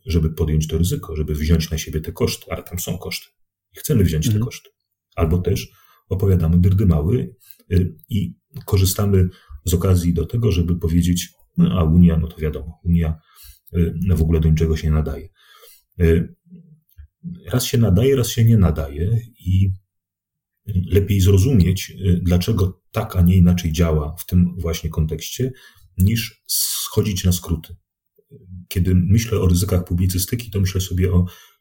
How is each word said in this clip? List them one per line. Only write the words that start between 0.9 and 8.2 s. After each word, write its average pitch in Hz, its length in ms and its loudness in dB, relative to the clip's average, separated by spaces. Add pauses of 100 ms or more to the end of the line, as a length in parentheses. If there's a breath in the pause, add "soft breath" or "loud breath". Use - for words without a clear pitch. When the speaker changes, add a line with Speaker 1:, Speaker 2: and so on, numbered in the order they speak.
Speaker 1:
żeby 78 180 -4
wziąć 78 360 0
na 76 80 -6
siebie 80 220 -6
te 82 120 -10
koszty, - 400 -6
ale 82 100 -10
tam - 160 -12
są 90 200 -8
koszty. - 280 -12 (500)
I - 20 -20
chcemy 117 260 0
wziąć 80 220 0
Speaker 2:
Mhm. 107 140 2
Speaker 1:
te 113 60 -2
koszty. - 240 -16 (460)
Albo 90 220 0
też 92 300 -4 (400 soft breath)
opowiadamy 90 520 2
dyrdymały, 92 760 2 (380 loud breath)
y, 92 240 0 (120)
i 101 280 -6 (280)